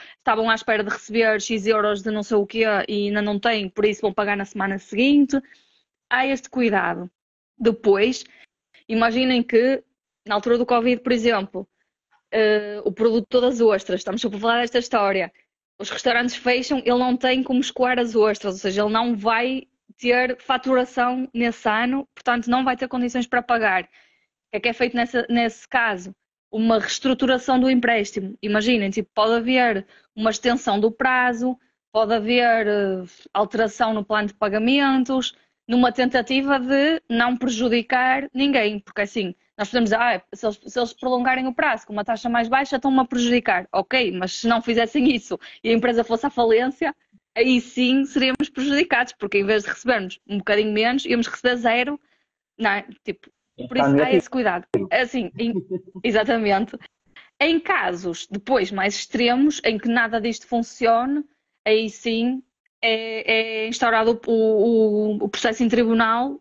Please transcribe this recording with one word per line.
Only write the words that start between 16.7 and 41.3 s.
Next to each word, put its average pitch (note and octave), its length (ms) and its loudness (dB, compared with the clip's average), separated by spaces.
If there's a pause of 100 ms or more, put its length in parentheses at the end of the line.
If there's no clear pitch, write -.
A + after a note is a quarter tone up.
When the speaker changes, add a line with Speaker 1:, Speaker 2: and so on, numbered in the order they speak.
Speaker 1:
ele B3 200 2
não B3 180 2
tem B3+ 260 0
como B3+ 180 0
escoar B3 380 0
as A#3+ 160 -2
ostras, G#3 400 2
ou F#3+ 60 -12
seja, G#3 220 -2
ele G#3 100 0
não A#3 240 0
vai A#3 500 -2 (320)
ter B3 420 0
faturação B3+ 920 0
nesse A#3 360 -2
ano, B3 460 0
portanto A#3+ 340 -2
não B3+ 160 2
vai B3+ 120 0
ter B3+ 120 -6
condições B3 380 -2
para A#3+ 160 0
pagar. G#3 420 0
O - 20 -16 (640)
que G#3+ 60 -8
é G3+ 40 -2
que A#3+ 80 -2
é A#3 40 0
feito A#3+ 240 -2
nessa, A#3+ 320 -2
nesse A#3 400 0
caso? G3 460 -2 (360)
Uma A3+ 280 2
reestruturação B3+ 800 0
do C4 120 4
empréstimo. A3 720 0
Imaginem, G#3 480 0
tipo, G3+ 240 -6
pode A3 200 2
haver A#3 520 0 (280)
uma A3 160 0
extensão A#3 480 0
do A3 120 2
prazo, B3 680 0 (340)
pode G#3+ 220 0
haver, A3+ 520 2
eh, G3 380 -2 (280)
alteração A3 600 -2
no G#3 100 -4
plano G#3+ 240 -2
de - 60 -10
pagamentos, C4 1000 0 (320)
numa B3 260 4
tentativa C4 680 0
de C#4 480 2
não A#3+ 280 0
prejudicar B3 960 0
ninguém, B3+ 460 0
porque - 220 -10
assim, G3 320 -4 (220)
nós G3+ 120 -6
podemos A#3 220 0
dizer, A3+ 120 2
"Ah, A#3 180 2 (140)
se A3 120 -14
eles, G#3 200 -4
se - 120 -6
eles A#3 140 -2
prolongarem B3+ 540 -2